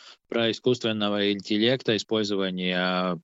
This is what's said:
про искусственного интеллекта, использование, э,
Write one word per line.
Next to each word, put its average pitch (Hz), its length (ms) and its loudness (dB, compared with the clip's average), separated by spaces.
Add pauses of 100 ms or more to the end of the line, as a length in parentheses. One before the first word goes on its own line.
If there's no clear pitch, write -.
(300)
про 117 220 0
искусственного 104 840 0
интеллекта, 110 640 0
использование, 92 1200 0
э, - 80 -8